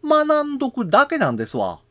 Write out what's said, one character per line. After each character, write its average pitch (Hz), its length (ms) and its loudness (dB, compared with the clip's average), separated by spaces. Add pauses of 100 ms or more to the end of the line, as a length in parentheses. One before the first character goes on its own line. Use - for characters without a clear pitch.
学 302 400 2
ん 294 140 -6
ど 262 140 -4
く 226 160 -4
だ 240 200 4
け 320 100 -4
な 175 140 0
ん 117 40 -4
で 110 100 -4
す 127 120 -8
わ。 92 340 -4